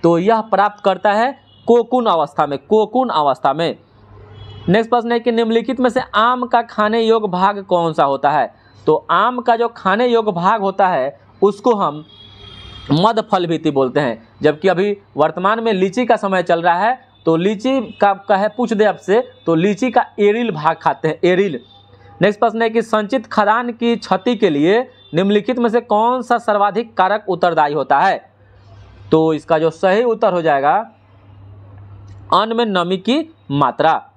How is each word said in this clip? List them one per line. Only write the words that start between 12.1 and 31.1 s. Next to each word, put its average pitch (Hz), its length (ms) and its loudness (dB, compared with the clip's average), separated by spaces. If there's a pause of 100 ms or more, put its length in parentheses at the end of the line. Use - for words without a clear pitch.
मध्य 214 300 2
फल 180 240 -2
भित्ति 160 240 -2
बोलते 135 300 0
हैं, 117 280 -6 (140)
जबकि 151 260 0
अभी 196 280 0 (200)
वर्तमान 185 480 -2
में 226 80 0
लीची 196 340 -2
का 233 100 2
समय 190 260 -2
चल 170 200 0
रहा 170 160 0
है, 233 220 -2 (260)
तो 160 100 2
लीची 220 440 -2
का, 202 340 0
का 196 220 -2
है 208 120 -2
पूछ 233 240 -4
दे 214 120 2
आपसे, 208 440 0 (180)
तो 165 80 2
लीची 202 360 0
का 240 160 2 (140)
एरिल 214 300 2
भाग 160 260 -2
खाते 160 320 -2
हैं, 156 160 -4
एरिल। 180 360 0 (600)
नेक्स्ट 202 180 0
प्रश्न 226 220 0
है 226 80 0
कि 226 120 -2
संचित 226 440 -2
खदान 226 460 0
की 233 240 -2
क्षति 214 400 -2
के 196 140 2
लिए 190 400 0 (240)
निम्नलिखित 208 440 0
में 240 120 0
से 240 100 0
कौन 233 420 0
सा 240 160 -2
सर्वाधिक 208 580 -2
कारक 196 320 0
उत्तरदायी 165 460 0
होता 139 240 0
है? 180 320 -2 (800)
तो 160 240 2
इसका 156 240 0
जो 160 120 2
सही 190 320 0
उत्तर 226 300 0
हो 175 100 -2
जाएगा 156 500 0 (1400)